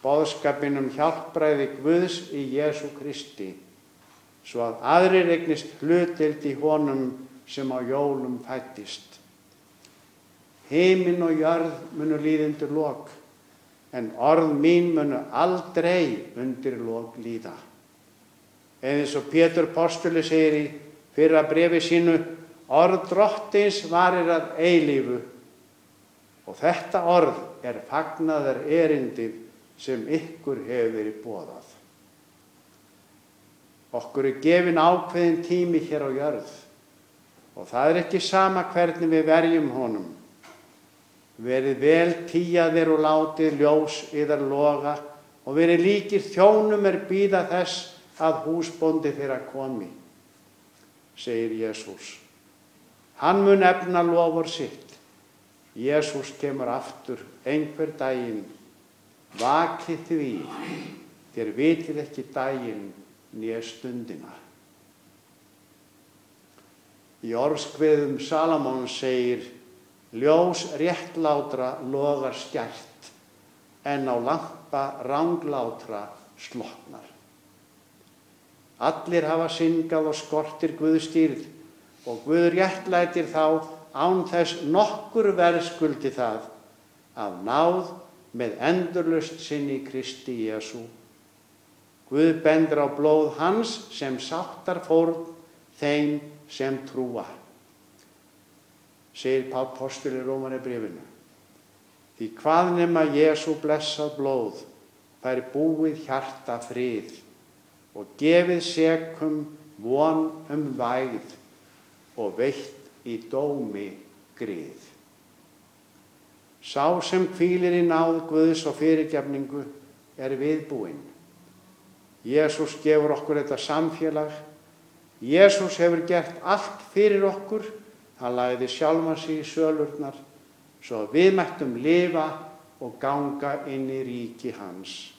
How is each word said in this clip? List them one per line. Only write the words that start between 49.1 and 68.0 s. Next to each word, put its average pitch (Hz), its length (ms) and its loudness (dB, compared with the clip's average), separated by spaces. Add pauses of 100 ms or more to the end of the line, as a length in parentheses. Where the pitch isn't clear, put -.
þeirra 135 240 -4 (100)
komi,“ 131 380 -8 (1300)
segir 113 340 -4
Jesús. 110 680 -8 (960)
Hann 185 280 2
mun 196 180 8
efna 180 400 4
loforð 165 460 2
sitt. - 460 -10 (840)
Jesús 139 640 -2
kemur 135 280 -4
aftur 127 500 -8 (260)
einhver 151 540 -2
daginn. 120 460 -4 (960)
Vakið 156 600 0 (100)
því, 147 220 -2 (1040)
þér 110 220 -4
vitið 156 440 0
ekki 139 320 -10
daginn 120 600 -6 (400)
né 113 300 -8
stundina. 120 680 -12 (3000)
Í 117 140 -6
orðskviðum 147 840 2